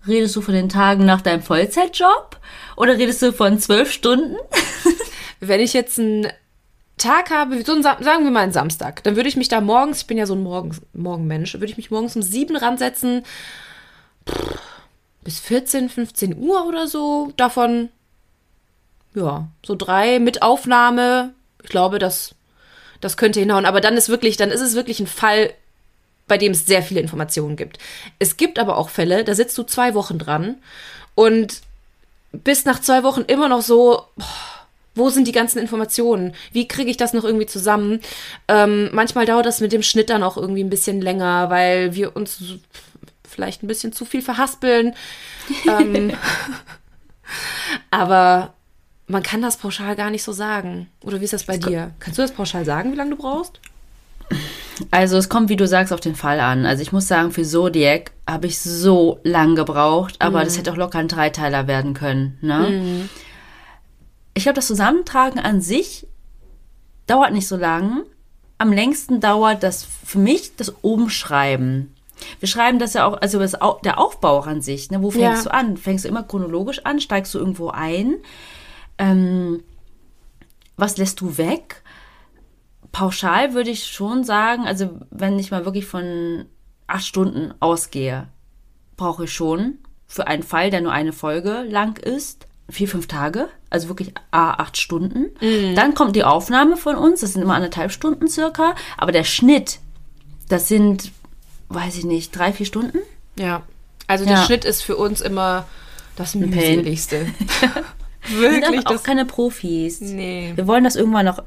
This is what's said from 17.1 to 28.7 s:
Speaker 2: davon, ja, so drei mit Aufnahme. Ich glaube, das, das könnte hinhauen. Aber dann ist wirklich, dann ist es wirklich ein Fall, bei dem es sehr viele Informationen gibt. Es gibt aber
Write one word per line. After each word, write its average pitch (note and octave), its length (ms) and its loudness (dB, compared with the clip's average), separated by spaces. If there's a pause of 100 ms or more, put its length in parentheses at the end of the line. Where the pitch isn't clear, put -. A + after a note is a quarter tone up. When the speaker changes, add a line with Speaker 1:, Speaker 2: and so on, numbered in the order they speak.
Speaker 2:
davon, A#3+ 520 0 (1200)
ja, D#3 340 -4 (180)
so G3+ 100 -4
drei G3 440 2
mit A#3+ 220 2
Aufnahme. B3 920 4 (300)
Ich - 60 -20
glaube, F#3 300 2
das, - 340 -2 (680)
das - 160 -6
könnte G#3+ 240 4
hinhauen. G3 240 2
Aber F#3+ 160 4
dann G#3+ 160 4
ist A3+ 120 2
wirklich, A3+ 280 2
dann G3+ 120 2
ist G3+ 120 -2
es B3 120 0
wirklich A#3+ 260 -2
ein G3 80 -4
Fall, G#3+ 460 2 (760)
bei G3+ 120 4
dem G3 140 4
es E3 120 -2
sehr F#3 160 4
viele F3+ 200 -2
Informationen D#3 560 -4
gibt. - 200 -12 (420)
Es G3 180 0
gibt E4+ 200 0
aber G3+ 200 0